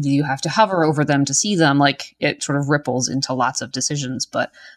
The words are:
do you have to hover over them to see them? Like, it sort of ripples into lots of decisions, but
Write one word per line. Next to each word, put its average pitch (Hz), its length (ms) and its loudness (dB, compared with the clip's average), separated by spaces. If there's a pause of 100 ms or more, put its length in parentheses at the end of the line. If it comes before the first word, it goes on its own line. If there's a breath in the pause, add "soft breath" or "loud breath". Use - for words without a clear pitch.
do 143 80 -2
you 139 140 2
have 135 180 -4
to 165 80 -4
hover 190 340 2
over 151 220 2
them 143 200 2
to 139 80 -4
see 208 220 0
them? 143 240 4
Like, 139 400 0
it - 240 -2
sort 143 140 -2
of 143 100 -2
ripples 131 400 0
into 135 260 -4
lots 127 280 -2
of 117 100 -10
decisions, 131 540 -4
but 120 260 -4 (260 loud breath)